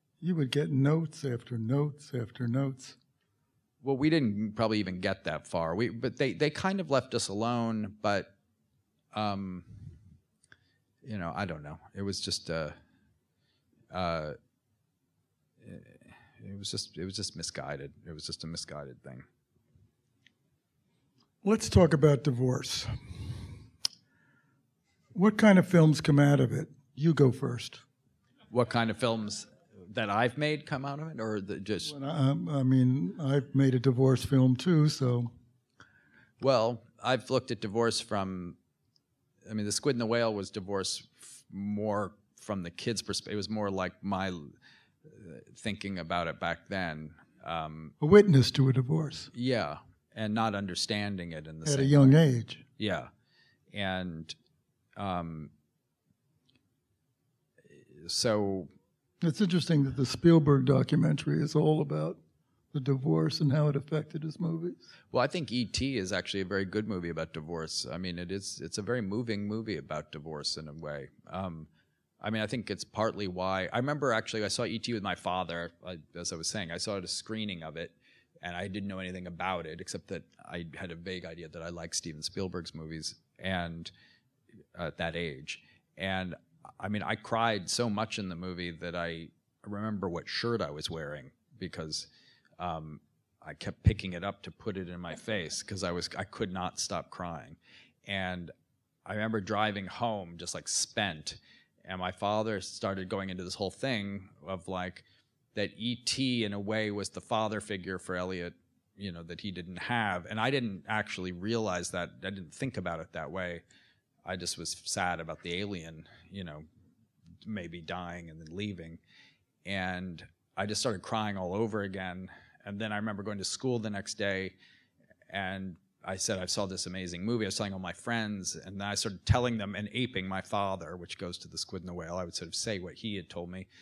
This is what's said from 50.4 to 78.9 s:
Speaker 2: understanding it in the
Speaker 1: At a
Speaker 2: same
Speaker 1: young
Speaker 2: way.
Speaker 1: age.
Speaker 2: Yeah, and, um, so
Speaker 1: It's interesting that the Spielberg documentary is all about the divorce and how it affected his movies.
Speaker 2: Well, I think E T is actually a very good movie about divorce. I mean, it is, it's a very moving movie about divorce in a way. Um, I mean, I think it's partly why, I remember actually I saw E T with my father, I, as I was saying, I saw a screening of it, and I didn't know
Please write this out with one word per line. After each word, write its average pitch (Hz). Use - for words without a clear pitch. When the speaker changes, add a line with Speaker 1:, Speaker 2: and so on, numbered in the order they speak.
Speaker 2:
understanding 101
it 78
in 80
the 80
Speaker 1:
At 147
a 139
Speaker 2:
same 135
Speaker 1:
young 139
Speaker 2:
way. 151
Speaker 1:
age. -
Speaker 2:
Yeah, 90
and, 92
um, 85
so 98
Speaker 1:
It's 165
interesting 170
that 135
the 135
Spielberg 147
documentary 147
is 156
all 156
about 156
the 151
divorce 143
and 147
how 151
it 143
affected 151
his 156
movies. 165
Speaker 2:
Well, 123
I 135
think 143
E 120
T 131
is 92
actually 95
a 95
very 98
good 104
movie 90
about 82
divorce. 80
I 78
mean, 90
it 87
is, 98
it's 82
a -
very 117
moving 104
movie 107
about 76
divorce 76
in 78
a 73
way. 73
Um, 85
I 107
mean, 110
I 107
think 110
it's 95
partly 104
why, 92
I 110
remember 139
actually 110
I 101
saw 120
E 107
T 120
with 104
my 95
father, 87
I, 90
as 87
I -
was 82
saying, 92
I 87
saw 101
a 90
screening 104
of 78
it, 87
and 87
I 92
didn't 98
know 95